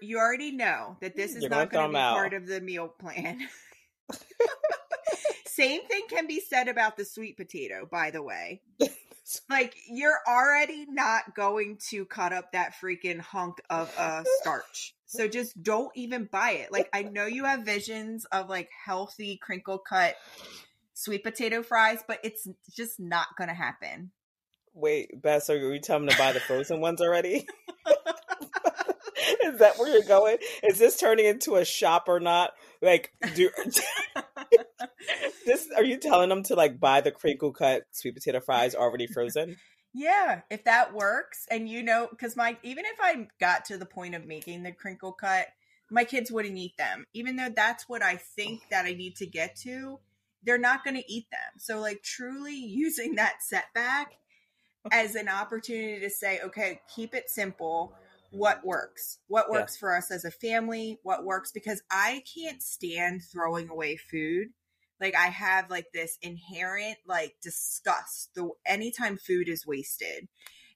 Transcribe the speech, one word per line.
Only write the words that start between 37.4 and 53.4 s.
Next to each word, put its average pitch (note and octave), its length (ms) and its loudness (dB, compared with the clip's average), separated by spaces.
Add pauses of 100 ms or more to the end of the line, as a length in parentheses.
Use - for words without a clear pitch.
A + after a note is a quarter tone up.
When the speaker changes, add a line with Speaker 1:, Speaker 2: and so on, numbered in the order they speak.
Speaker 2:
cut C3+ 380 2
sweet B2 240 -8
potato C3 240 -2
fries B2+ 360 2
already A#2+ 320 0
frozen? D3+ 520 -2 (340)
Speaker 1:
Yeah, D4+ 560 2
if G#3 160 -10
that A3+ 280 6
works. G#3+ 560 -2
And, A3+ 200 -2
you A#3 140 -6
know, A#3 240 2
'cause A3+ 280 -10
my, A#3 260 0
even C4 240 -10
if A4+ 140 -8
I E4+ 280 2 (120)
got F3+ 260 2
to G3+ 120 -10
the F#3 80 -10
point F3 300 -12
of E3 100 -12
making D#3+ 380 -12
the F3 80 -10
crinkle F#3 420 -12
cut, F#3+ 340 0 (420)
my A#3 160 4
kids A#3+ 260 -4
wouldn't G#3 260 -4
eat F3+ 200 -10
them. A2 360 -4
Even B3 240 -8
though B3+ 120 -4
that's A3+ 380 0
what A3+ 160 -4
I F3+ 140 2
think G#3+ 520 -10
that F#3 160 0
I F3+ 80 -4
need F3+ 240 -10
to G3 80 -8
get E3 320 -6
to, C4 420 -12 (440)
they're A#3+ 140 4
not B3 260 2
gonna C4 240 -4
eat A3+ 240 -10
them. - 280 -12
So, G#3+ 200 -6
like, G#3 240 -6
truly C#4 520 -10
<laughs> - 20 -10
using B3 580 -2
that G#3+ 260 0